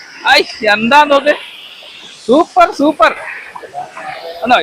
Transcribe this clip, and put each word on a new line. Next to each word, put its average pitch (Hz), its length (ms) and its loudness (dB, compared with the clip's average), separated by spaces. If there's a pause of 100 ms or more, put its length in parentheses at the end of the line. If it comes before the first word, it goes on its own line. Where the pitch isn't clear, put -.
(360)
ഐ, 302 40 4 (360)
എന്താ 233 240 2 (120)
നോക്ക്, - 220 2 (920)
സൂപ്പർ, 339 420 2 (120)
സൂപ്പർ. 302 320 2 (1300)
എന്നോ, 233 200 2